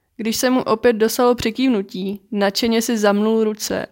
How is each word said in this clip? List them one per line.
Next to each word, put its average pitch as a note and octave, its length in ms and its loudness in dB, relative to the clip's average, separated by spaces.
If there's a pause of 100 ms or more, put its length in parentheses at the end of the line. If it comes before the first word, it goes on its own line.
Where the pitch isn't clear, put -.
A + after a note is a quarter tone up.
(160)
Když A3+ 200 -4
se B3+ 140 0
mu B3+ 140 0
opět A#3+ 300 2
dostalo A3+ 420 2
přikývnutí, G#3 840 -2 (100)
nadšeně A3 500 0
si A3+ 160 -2
zamnul G#3 460 2
ruce G#3+ 480 -4